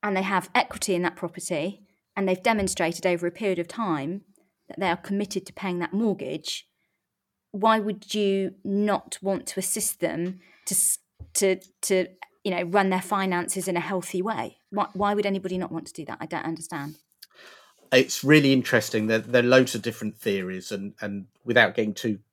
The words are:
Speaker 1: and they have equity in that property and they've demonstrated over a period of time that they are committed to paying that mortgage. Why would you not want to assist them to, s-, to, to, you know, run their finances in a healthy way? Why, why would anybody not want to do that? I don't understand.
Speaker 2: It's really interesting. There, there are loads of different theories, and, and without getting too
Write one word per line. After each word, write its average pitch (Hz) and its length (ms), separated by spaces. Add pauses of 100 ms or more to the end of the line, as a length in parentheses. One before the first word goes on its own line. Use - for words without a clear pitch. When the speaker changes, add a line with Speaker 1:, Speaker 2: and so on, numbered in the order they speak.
Speaker 1:
and 208 140
they 190 60
have 190 320
equity - 400
in 175 80
that 185 140
property 175 720 (300)
and 196 120
they've 185 140
demonstrated 190 640
over 175 200
a 175 60
period 190 260
of 170 100
time 175 540 (460)
that - 120
they 190 80
are 170 80
committed 196 500
to - 60
paying 180 280
that 170 120
mortgage. 190 760 (840)
Why 220 300
would 214 340
you 196 400 (100)
not 202 580
want 190 260
to - 120
assist - 400
them 180 400 (260)
to, - 80
s-, - 240 (360)
to, 190 220 (260)
to, 185 240 (380)
you 202 80
know, 175 100
run 190 280
their 190 120
finances 190 680
in 180 80
a 170 40
healthy 180 420
way? 190 360 (120)
Why, 202 240
why 202 200
would 202 120
anybody 190 320
not - 140
want 165 160
to - 40
do 160 140
that? - 140
I - 60
don't 160 180
understand. 156 520 (960)
Speaker 2:
It's 131 320
really 143 280
interesting. 113 540
There, 113 140
there 120 240
are - 20
loads 127 300
of 110 60
different 110 360
theories, 95 540
and, 101 280
and 101 260 (180)
without 117 320
getting 107 180
too 107 240 (140)